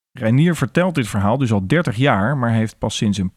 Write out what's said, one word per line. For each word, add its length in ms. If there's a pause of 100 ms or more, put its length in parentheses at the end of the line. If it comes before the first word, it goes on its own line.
(120)
Reinier 440
vertelt 380
dit 140
verhaal 300
dus 140
al 140
dertig 300
jaar, 400
maar 140
heeft 280
pas 180
sinds 220
een 180